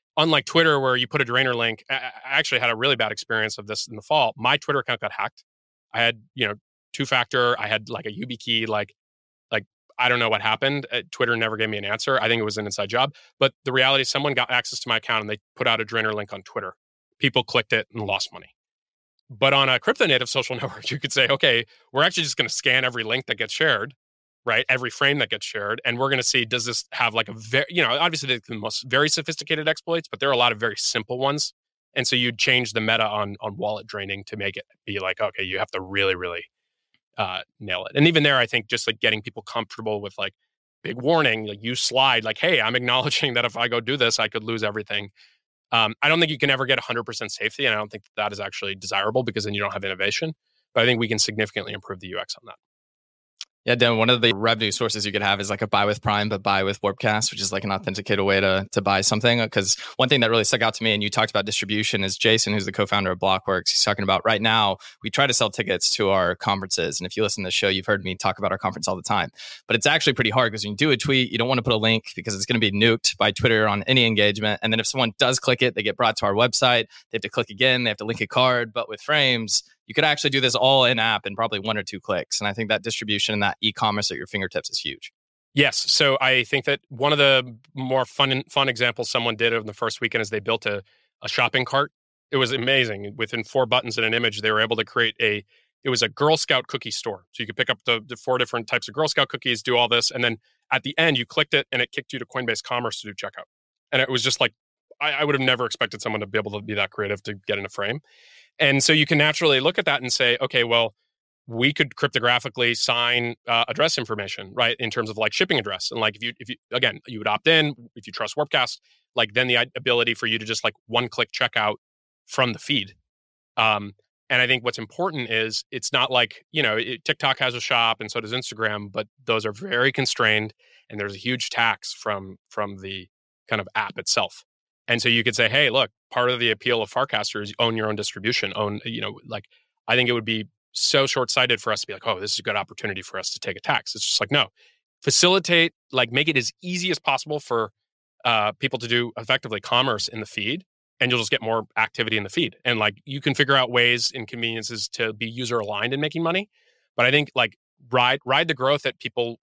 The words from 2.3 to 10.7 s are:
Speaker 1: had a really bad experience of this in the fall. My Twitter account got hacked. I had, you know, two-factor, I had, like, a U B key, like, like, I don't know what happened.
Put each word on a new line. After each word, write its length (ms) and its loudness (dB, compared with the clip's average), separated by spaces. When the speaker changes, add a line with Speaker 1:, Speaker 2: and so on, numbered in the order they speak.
Speaker 1:
had 100 2
a 60 0
really 220 0
bad 140 -2
experience 460 -4
of 100 -14
this 200 -6
in 80 -14
the 60 -12
fall. 340 2
My 220 2
Twitter 220 -2
account 200 -4
got 140 -6
hacked. 300 -8
I 80 0
had, 200 0
you 120 0
know, 80 -4
two-factor, 680 2
I 100 -4
had, 220 -2
like, 160 -8
a 60 -8
U 140 -10
B 100 -8
key, 300 -2
like, 280 -4
like, 120 0
I 120 2
don't 100 4
know 100 2
what 120 2
happened. 500 0